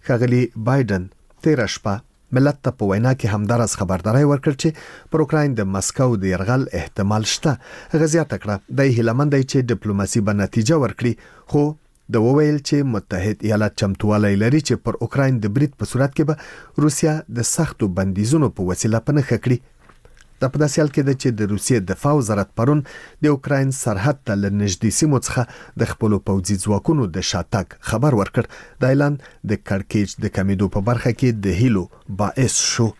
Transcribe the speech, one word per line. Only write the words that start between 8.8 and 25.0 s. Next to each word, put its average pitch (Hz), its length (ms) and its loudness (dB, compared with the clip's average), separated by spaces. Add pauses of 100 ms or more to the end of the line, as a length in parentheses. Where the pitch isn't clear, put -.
هیله 117 220 2
مند 143 180 2
دی 135 60 2
چې 131 320 0
ډیپلوماسي 101 560 -2
به 101 100 0
نتیجه 117 460 2
ورکړي، 117 260 -2 (380)
خو 147 120 2 (460)
د 110 220 2
وویل 151 320 4
چې 143 340 0
متحد 101 540 -4
ایالات 107 300 0
چمتووالی 104 640 2
لري 139 240 2
چې 120 80 2 (140)
پر 117 160 -4
اوکراین 131 400 0
د 104 120 -2
برید 143 240 0
په - 140 -6
صورت 135 240 0
کې 156 100 2
به - 560 -4
روسیا 156 360 0 (180)
د - 160 -2
سختو 113 480 -2
بندیزونو 107 560 0
په 92 160 0
وسیله 113 340 -2
په 143 100 2
نښه 123 280 0
کړي. 123 180 0 (760)
دا 131 120 0
په 147 80 -2
داسې 151 200 0
حال 147 140 2
کې 147 140 0
ده 139 120 2
چې 139 160 0
د 104 140 -2
روسیې 104 400 0
دفاع 117 260 -2
وزارت 104 320 0 (120)
پرون 147 200 2 (440)
د 151 100 4
اوکراین 135 420 0
سرحد 110 420 -2 (120)
ته 104 100 2
له 98 160 0
نږدې 104 400 0
سیمو 147 300 2